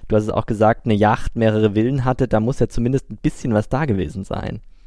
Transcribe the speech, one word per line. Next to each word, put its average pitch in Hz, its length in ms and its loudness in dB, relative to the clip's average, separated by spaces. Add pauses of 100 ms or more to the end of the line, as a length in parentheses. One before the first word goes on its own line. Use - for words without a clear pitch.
du 110 80 0
hast 107 80 4
es 107 60 -6
auch - 160 -2
gesagt, 107 400 2
eine 110 100 2
Yacht, 107 400 2
mehrere 110 380 2
Villen 123 320 0
hatte, 127 220 0
da 110 120 2
muss 117 200 -2
ja 123 80 2
zumindest 123 420 -2
ein 110 120 -12
bisschen 139 320 -2
was 107 160 2
da 143 160 -2
gewesen 98 380 -2
sein. - 380 -8 (260)